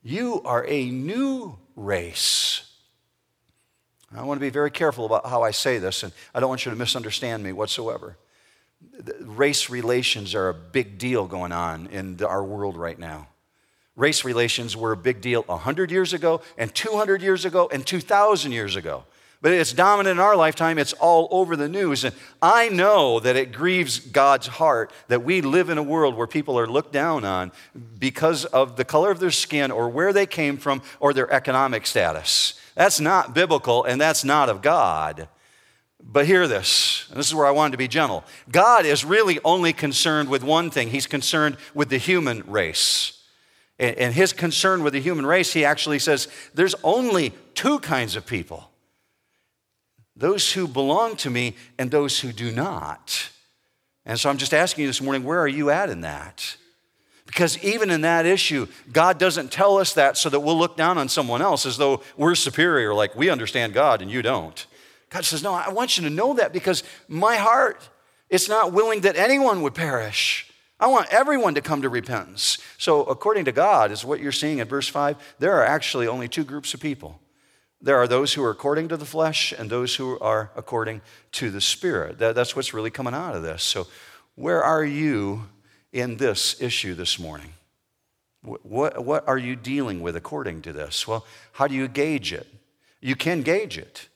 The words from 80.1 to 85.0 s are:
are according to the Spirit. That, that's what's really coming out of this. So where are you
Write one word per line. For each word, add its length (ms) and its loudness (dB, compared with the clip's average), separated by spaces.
are 360 -2
according 460 -6
to 180 -6
the 100 -8
Spirit. 580 -2
That, 160 2
that's 220 0
what's 160 -6
really 180 -4
coming 220 -8
out 240 -8
of 60 -8
this. 200 -8
So 240 -4
where 280 -2
are 200 2
you 680 -4